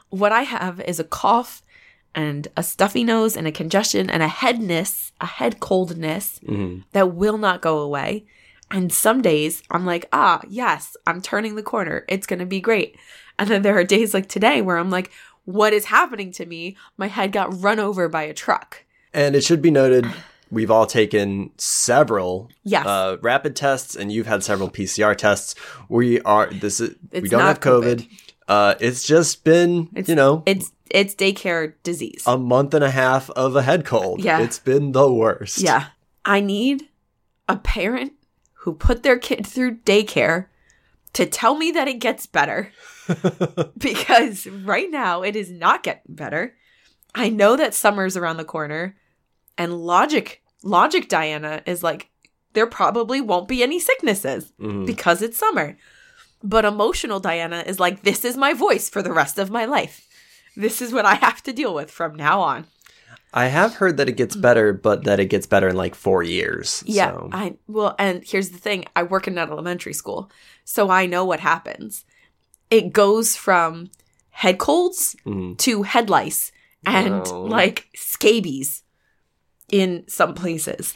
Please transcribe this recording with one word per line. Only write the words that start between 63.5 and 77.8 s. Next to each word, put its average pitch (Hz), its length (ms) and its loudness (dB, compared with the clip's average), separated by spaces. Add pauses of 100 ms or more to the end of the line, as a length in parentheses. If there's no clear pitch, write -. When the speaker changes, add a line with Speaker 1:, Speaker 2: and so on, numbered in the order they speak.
Speaker 2:
heard 180 220 0
that 139 100 2
it 117 80 -4
gets 123 180 0
better, 117 380 6
but 101 320 0
that 101 160 2
it 95 100 2
gets 101 160 0
better 101 220 4
in, 90 80 0
like, 92 180 -4
four 92 300 0
years, - 600 -4
Speaker 1:
Yeah, 196 280 0
Speaker 2:
so. 82 200 -12
Speaker 1:
I, 190 220 -8 (140)
well, 214 280 -2
and 185 300 -2
here's 190 240 -4
the 180 80 -20
thing. 196 280 -6 (100)
I 175 80 0
work 190 240 -2
in 180 100 -6
an 165 140 -4
elementary 175 400 -8
school, - 400 -10 (320)
so 202 260 0
I 185 160 4
know 180 180 0
what 175 140 -2
happens. 185 640 -6 (640)
It 180 220 4
goes 214 440 4
from 170 540 0 (400)
head 190 280 0
colds 349 560 0 (100)
Speaker 2:
Mm-hmm. 90 380 -8
Speaker 1:
to 220 220 0
head 220 260 0
lice 151 400 0 (340)
and, 190 440 0
Speaker 2:
Oh. 180 160 -10
Speaker 1:
like, 196 500 0